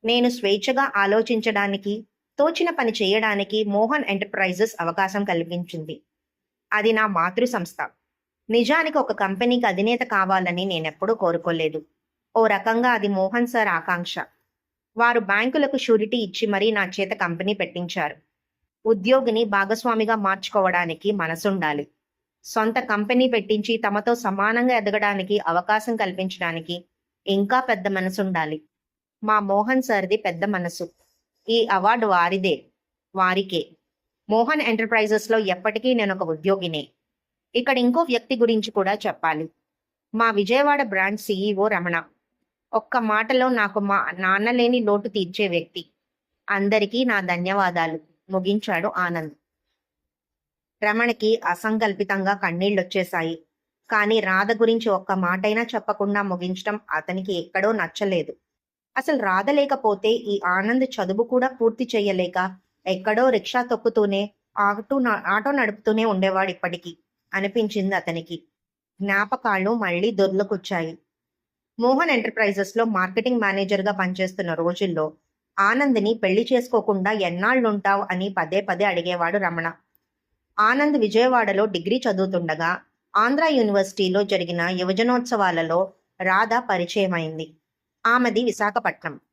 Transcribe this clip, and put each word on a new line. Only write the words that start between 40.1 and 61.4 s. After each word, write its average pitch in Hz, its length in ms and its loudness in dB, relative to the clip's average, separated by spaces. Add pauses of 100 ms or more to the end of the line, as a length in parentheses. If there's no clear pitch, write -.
మా 226 160 2
విజయవాడ 262 520 2
బ్రాంచ్ 196 340 0
సీఈఓ 202 520 0
రమణ. 175 340 -2 (720)
ఒక్క 220 240 -2
మాటలో 226 520 2
నాకు 214 320 0
మా 202 380 0
నాన్న 190 320 2
లేని 247 300 4
లోటు 208 280 0
తీర్చే 196 400 -2
వ్యక్తి. 170 380 -4 (640)
అందరికీ 208 540 2
నా 220 160 0
ధన్యవాదాలు," 175 800 0 (300)
ముగించాడు 190 680 -2
ఆనంద్. 170 360 -4 (1500)
రమణకి 226 600 2
అసంకల్పితంగా 196 880 -2
కన్నీళ్లొచ్చేశాయి. 180 1080 -2 (480)
కానీ 214 300 2
రాధ 196 320 0
గురించి 226 360 2
ఒక్క 190 240 0
మాటైనా 190 500 0
చెప్పకుండా 208 600 -2
ముగించడం 185 580 -4 (100)
అతనికి 185 420 -4
ఎక్కడో 185 400 -2
నచ్చలేదు. 185 640 -2 (600)
అసలు 269 260 0
రాధ 202 280 0
లేకపోతే 269 580 2
ఈ 220 380 0
ఆనంద్ 208 380 2
చదువు 202 380 -2
కూడా 254 260 0